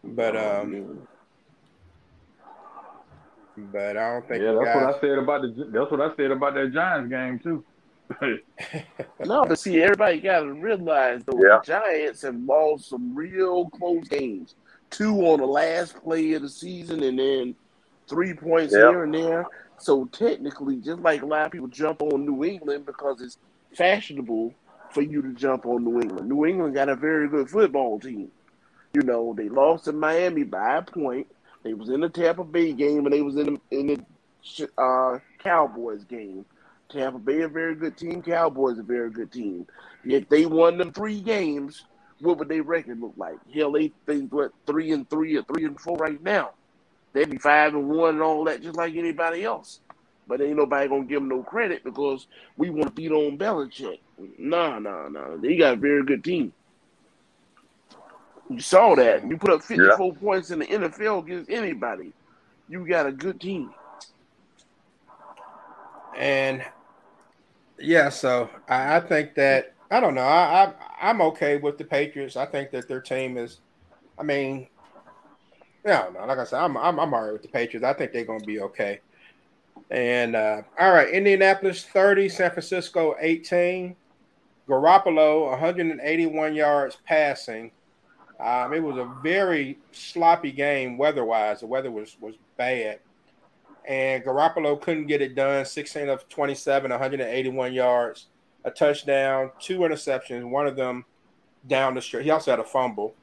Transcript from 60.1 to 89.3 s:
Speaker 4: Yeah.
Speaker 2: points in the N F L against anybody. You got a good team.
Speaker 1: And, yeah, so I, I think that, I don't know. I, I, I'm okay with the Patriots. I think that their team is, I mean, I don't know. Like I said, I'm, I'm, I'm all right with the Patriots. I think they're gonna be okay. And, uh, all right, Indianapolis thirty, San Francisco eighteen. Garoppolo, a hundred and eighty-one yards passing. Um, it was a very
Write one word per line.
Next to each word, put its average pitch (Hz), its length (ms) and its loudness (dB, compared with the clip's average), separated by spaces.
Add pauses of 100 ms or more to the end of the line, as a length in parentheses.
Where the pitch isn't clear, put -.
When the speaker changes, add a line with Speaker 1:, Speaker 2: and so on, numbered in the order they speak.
Speaker 4:
Yeah. 143 60 -18
Speaker 2:
points 190 320 -2
in 165 80 -6
the - 100 -6
N 196 160 0
F 156 160 -6
L 214 180 -2
against 170 300 -12
anybody. 123 640 -6 (560)
You 170 180 -12
got 165 200 0
a 139 40 -2
good 151 300 -8
team. 170 320 -8 (2500)
Speaker 1:
And, 135 480 0 (1160)
yeah, 147 300 4
so 123 400 -2 (180)
I, 131 300 2
I - 40 6
think 151 340 -2
that, 135 400 2 (160)
I 226 80 4
don't 175 160 2
know. 127 80 0
I, 165 400 6
I, 196 100 2 (360)
I'm 220 120 2
okay 160 360 2
with 143 200 -2
the - 60 -12
Patriots. 143 520 -4
I 135 100 -2
think 139 260 -8
that 127 160 -8
their 127 140 -6
team 131 360 -4
is, 117 220 -10 (580)
I 143 60 -10
mean, 135 440 -4 (1200)
I 208 40 -2
don't 101 260 2
know. 98 100 -12
Like 131 140 -2
I 123 40 -4
said, 127 160 -6
I'm, 160 160 0
I'm, 151 240 0
I'm 151 140 0
all 113 100 0
right 107 100 -6
with 107 100 -12
the - 60 -20
Patriots. 120 360 -4
I 135 80 2
think 131 180 -6
they're 117 140 -6
gonna 110 200 -10
be 107 160 -6
okay. 101 380 -6 (920)
And, 120 440 0
uh, 107 280 0 (160)
all 185 120 8
right, 160 180 8
Indianapolis 190 760 2
thirty, 196 440 4
San 180 220 0
Francisco 170 680 -2
eighteen. 175 760 -2 (720)
Garoppolo, 156 840 6
a - 20 -2
hundred 170 320 -2
and 143 140 -6
eighty-one 156 540 -2
yards 147 500 2
passing. 131 640 0 (680)
Um, 123 340 -2
it 160 100 -2
was 139 140 -4
a 123 120 -6 (140)
very 165 540 0 (160)